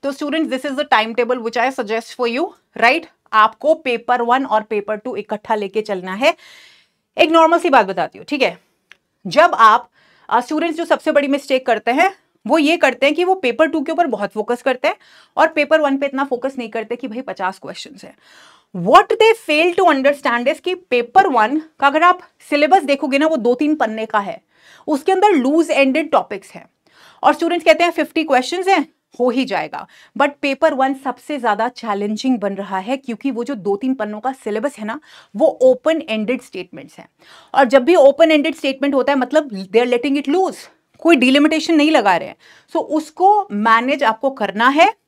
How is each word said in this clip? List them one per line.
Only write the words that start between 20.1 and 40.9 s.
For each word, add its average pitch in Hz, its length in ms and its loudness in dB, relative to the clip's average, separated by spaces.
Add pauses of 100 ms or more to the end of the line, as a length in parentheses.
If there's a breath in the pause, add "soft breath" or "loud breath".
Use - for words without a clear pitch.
is 320 60 -8
कि 370 160 -6
पेपर 359 520 0
वन 254 340 0 (180)
का 277 80 2
अगर 302 160 2
आप 359 160 4 (300)
सिलेबस 302 340 2
देखोगे 277 340 -2
ना, 302 100 2
वो 320 100 0
दो 240 180 0
तीन 302 200 -2
पन्ने 220 300 -4
का 220 140 -2
है, 196 220 -10 (460 soft breath)
उसके 302 240 -2
अंदर 381 200 4
लूज 302 400 0
एंडेड 277 400 0
टॉपिक्स 196 400 -4
हैं - 180 -20 (540 soft breath)
और 285 100 4
स्टूडेंट्स 339 320 -2
कहते 330 180 4
हैं, 339 80 2
"फिफ्टी 330 320 -4
क्वेश्चंस 320 440 -2
हैं, 370 200 2 (320)
हो 247 100 2
ही 247 160 -2
जाएगा।" 160 420 -8 (300 soft breath)
But 285 140 0 (100)
पेपर 285 320 0
वन 262 200 0
सबसे 269 460 -8
ज्यादा 220 280 -2
चैलेंजिंग 214 720 -4
बन 196 140 -4
रहा 196 240 -8
है, 220 200 -6
क्योंकि 262 340 -8
वो 233 120 -6
जो 277 120 -6
दो 196 200 -4
तीन 262 180 -4
पन्नों 214 260 -8
का 254 120 -6
सिलेबस 220 480 -8
है 214 60 -10
ना, 226 140 -10 (360 soft breath)
वो 302 120 2
ओपन 269 640 2
एंडेड 220 320 -4
स्टेटमेंट्स - 580 -16
हैं। - 100 -20 (440 soft breath)
और 269 120 6
जब 254 180 4
भी 339 120 4
ओपन 294 360 6
एंडेड 311 240 2
स्टेटमेंट 277 400 -2
होता 269 180 2
है, 277 60 0
मतलब 277 300 0
they 196 360 0
are 247 80 0
letting 277 300 -2
it 285 120 -2
loose, 359 220 0 (420)